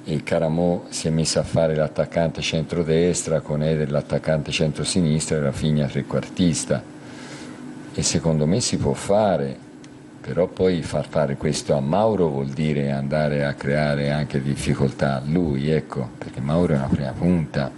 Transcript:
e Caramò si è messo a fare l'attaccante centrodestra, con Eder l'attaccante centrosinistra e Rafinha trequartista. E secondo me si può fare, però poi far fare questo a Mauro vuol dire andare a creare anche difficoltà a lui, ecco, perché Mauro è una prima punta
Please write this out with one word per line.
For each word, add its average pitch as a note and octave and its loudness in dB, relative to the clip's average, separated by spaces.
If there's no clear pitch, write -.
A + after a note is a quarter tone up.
e D2+ -2
Caramò F2 2
si - -6
è D#2+ 2
messo D#2+ 2
a D#2 0
fare D#2+ 2
l'attaccante D#2 0
centrodestra, D#2+ 0
con D2 -2
Eder D2+ 2
l'attaccante D2 0
centrosinistra D#2 0
e D2 2
Rafinha D2 2
trequartista. C#2+ 0
E - -4
secondo D#2 2
me G#2 2
si - -2
può D2+ 0
fare, E2 2
però E2 0
poi F#2 2
far C#2+ -2
fare C#2 0
questo D#2 0
a C#2 2
Mauro F#2 4
vuol C#2 -2
dire C#2+ 0
andare C#2+ 0
a C#2+ -2
creare C#2+ 0
anche D2 0
difficoltà C#2 0
a B1+ -4
lui, D2+ 0
ecco, C#2+ 0
perché - -10
Mauro D#2 2
è C#2+ 4
una C2+ 0
prima C2 0
punta D2 0